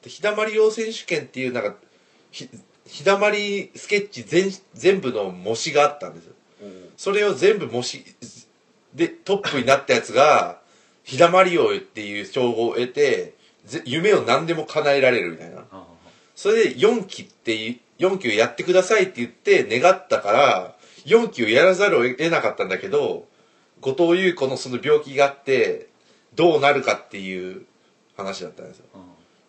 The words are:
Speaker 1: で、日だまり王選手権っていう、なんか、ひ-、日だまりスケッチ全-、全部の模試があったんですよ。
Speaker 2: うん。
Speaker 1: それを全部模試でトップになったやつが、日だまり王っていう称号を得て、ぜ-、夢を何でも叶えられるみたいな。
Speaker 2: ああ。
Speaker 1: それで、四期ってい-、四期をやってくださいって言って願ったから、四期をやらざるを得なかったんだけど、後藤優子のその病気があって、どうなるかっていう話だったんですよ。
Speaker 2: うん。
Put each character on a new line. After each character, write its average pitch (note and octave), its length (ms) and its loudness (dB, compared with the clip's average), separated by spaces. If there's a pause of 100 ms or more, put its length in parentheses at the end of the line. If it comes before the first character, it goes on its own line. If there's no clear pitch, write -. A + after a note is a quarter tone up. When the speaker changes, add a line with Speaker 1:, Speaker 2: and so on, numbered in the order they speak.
Speaker 1:
で、 B2 80 -20
日 - 120 -18
だ G#3 120 0
ま G#3+ 100 -2
り G#3+ 140 -2
王 A3 140 4
選 A3 140 -4
手 A3+ 180 -10
権 D#3 180 -4
っ - 40 -12
て - 120 -14
い C3 80 -4
う、 A#2+ 60 -4
な A#2+ 80 -4
ん - 20 -6
か、 G2+ 140 -6 (560)
ひ-、 - 180 -18 (340)
日 - 200 -18
だ G3 120 4
ま G#3 140 0
り G3+ 460 -4
ス - 100 -18
ケ G#3 120 0
ッ G3+ 100 -4
チ A#2 160 -16
全-、 F#3+ 260 0 (240)
全 F3+ 260 2
部 C3 120 -6
の G2+ 180 -4
模 F2+ 240 -8
試 D3 180 -8
が D3 100 4
あ D3 80 2
っ - 100 -16
た F2+ 80 -12
ん D#2+ 60 -18
で E2+ 60 -20
す E2 60 -20
よ。 F2+ 80 -20 (280)
Speaker 2:
う G#2 40 -18
ん。 F#2 300 -20
Speaker 1:
そ - 160 -4
れ G#3 120 0
を G3+ 80 0
全 F#3 260 2
部 D3 100 -8
模 A#2+ 160 -6
試 - 200 -10 (880)
で D#3+ 160 -2
ト - 280 -4
ッ G3 160 -6
プ C#3 80 -2
に A#2+ 60 -4
な C3+ 100 4
っ - 80 -6
た B2+ 100 2
や A2+ 80 0
つ - 100 -12
が、 A2+ 480 2 (440)
日 C3 120 -12
だ E3+ 140 6
ま F#3 140 6
り F3+ 120 0
王 G#2+ 200 2
っ - 20 -6
て G#2 260 -14
い G2+ 160 -8
う F#2+ 60 -10
称 B2 260 -2
号 A2+ 180 -2
を - 40 -8
得 B2 140 -4
て、 A#2 460 -2 (320)
ぜ-、 A#2 200 -10
夢 D#3+ 280 0
を D#3 80 2
何 D3+ 240 0
で E3 80 -2
も D#3 120 -6
叶 C#3+ 280 0
え C#3 60 2
ら B2+ 120 6
れ A2 100 0
る F2 80 -6
み E2 60 -14
た E2+ 100 -18
い E2+ 40 -18
な。 F2+ 80 -20
Speaker 2:
あ F#2 120 -20
あ。 F#2+ 140 -20 (500)
Speaker 1:
そ - 140 -4
れ G#3+ 220 4
で、 A#2+ 80 -12
四 G#3+ 260 2
期 - 180 -16
っ - 40 -18
て - 280 -6
い-、 A2 260 -8 (180)
四 F#3 200 0
期 A#2+ 120 -4
を - 20 0
や A2 160 2
っ - 80 -12
て - 80 -8
く F3 80 -2
だ F#3 100 6
さ G#3+ 160 2
い F#3+ 60 4
っ - 20 -4
て F#3 120 -12
言 A#2+ 100 -4
っ - 20 -16
て F#3 340 2 (160)
願 F3 120 6
っ - 160 -2
た G#2+ 120 0
か G2+ 120 -2
ら、 A2+ 420 2 (300)
四 A3 240 4
期 A#2 160 -4
を G#2+ 40 -2
や B2+ 160 4
ら F#3 100 6
ざ F3 140 2
る D#3 120 2
を - 40 2
得 C3+ 260 -2
な D#3+ 100 0
か G#2+ 100 -2
っ - 60 -12
た G2 80 -4
ん F#2 40 -10
だ F#2 100 -4
け G2 100 -10
ど、 G#2 400 -4 (520)
後 C3+ 120 -4
藤 E3+ 280 2
優 F3+ 140 0
子 C3 140 -4
の C3+ 80 -4
そ - 140 -10
の A#2+ 120 -6
病 D3 200 4
気 C#3 120 -16
が C#3 120 4
あ - 20 2
っ - 160 -10
て、 A#2 480 -2 (420)
ど D#3+ 240 4
う - 20 2
な C#3+ 120 4
る C3+ 100 -2
か A2+ 120 -2
っ - 140 -14
て G2+ 120 -14
い F#2 320 -10
う F#2+ 140 -18 (500)
話 G2 260 -10
だ - 80 -12
っ - 20 -20
た - 100 -20
ん - 60 -18
で - 60 -20
す - 40 -20
よ。 - 160 -20
Speaker 2:
う G2 40 -20
ん。 F#2 40 -20 (460)